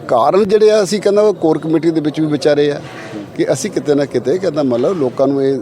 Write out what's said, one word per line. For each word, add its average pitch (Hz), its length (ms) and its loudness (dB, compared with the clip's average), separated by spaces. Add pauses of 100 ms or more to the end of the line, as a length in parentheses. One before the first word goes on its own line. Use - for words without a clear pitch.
ਕਾਰਨ 147 360 2
ਜਿਹੜੇ 214 260 4
ਆ, 214 120 4
ਅਸੀਂ 196 180 -2
ਕਹਿੰਦਾ 208 220 2
ਉਹ 214 120 4
ਕੋਰ 160 240 0
ਕਮੇਟੀ 160 320 0
ਦੇ 156 100 0
ਵਿੱਚ 147 200 -4
ਵੀ 156 60 0
ਵਿਚਾਰੇ 147 460 2
ਆ 151 80 -8 (560)
ਕਿ 160 160 0
ਅਸੀਂ 165 180 -4
ਕਿਤੇ 143 240 -2
ਨਾ 143 100 2
ਕਿਤੇ 131 340 -2
ਕਹਿੰਦਾ 160 240 -2
ਮਤਲਬ 135 360 0
ਲੋਕਾਂ 135 300 0
ਨੂੰ 139 140 0
ਇਹ 135 200 0